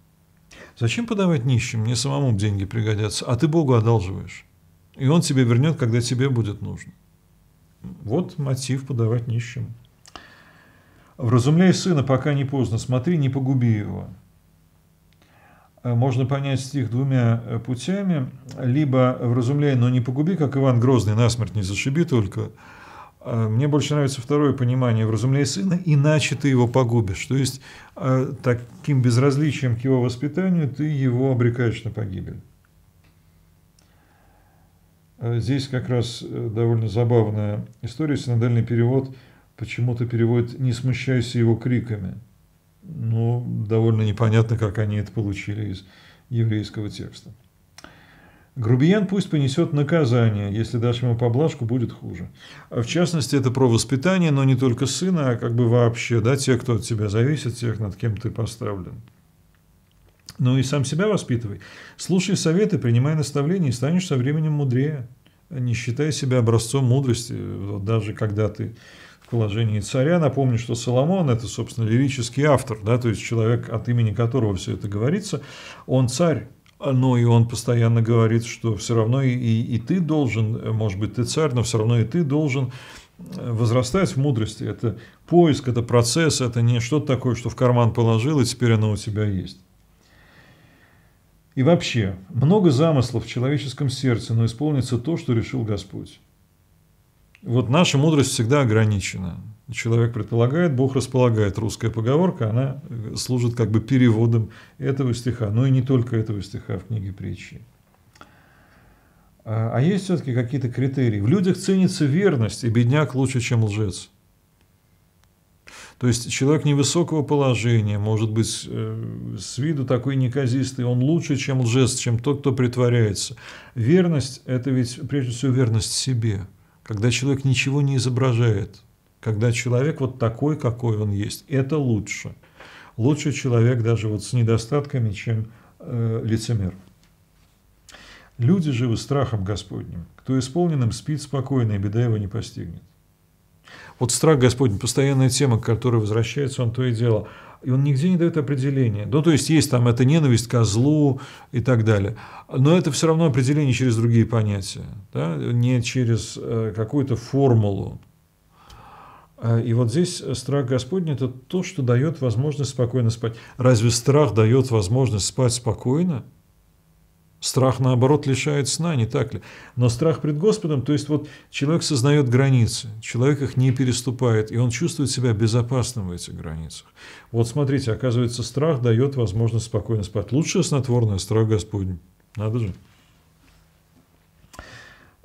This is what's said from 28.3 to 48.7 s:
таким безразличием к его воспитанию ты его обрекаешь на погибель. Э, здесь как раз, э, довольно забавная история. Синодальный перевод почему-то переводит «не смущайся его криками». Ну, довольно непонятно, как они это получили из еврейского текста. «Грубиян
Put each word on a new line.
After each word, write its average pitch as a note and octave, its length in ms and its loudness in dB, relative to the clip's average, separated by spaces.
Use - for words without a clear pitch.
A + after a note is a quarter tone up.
таким B2+ 580 -2
безразличием B2+ 760 2
к - 40 -8
его C3 200 2
воспитанию D3 680 -2
ты D3+ 160 -6
его C3+ 460 0
обрекаешь A#2+ 520 0
на A2 80 -8
погибель. F#2+ 500 -10
Э, A#2 220 -2
здесь C3 280 -2
как B2+ 220 -4
раз, A#2+ 380 -2
э, A#2+ 260 -6
довольно A#2 340 0
забавная G#2+ 760 0
история. D3 360 -4
Синодальный A#2 460 0
перевод A#2+ 520 0
почему-то A#2+ 500 -4
переводит A#2 540 0
«не B2+ 140 0
смущайся B2+ 640 -2
его A2+ 160 4
криками». G#2+ 600 -4
Ну, A#2+ 600 -2
довольно A2 360 2
непонятно, A2 540 2
как G2+ 200 -2
они G#2 200 -2
это G2+ 140 -6
получили G2+ 600 -6
из F#2+ 140 -12
еврейского A2 600 -2
текста. - 420 -16
«Грубиян C#3 520 2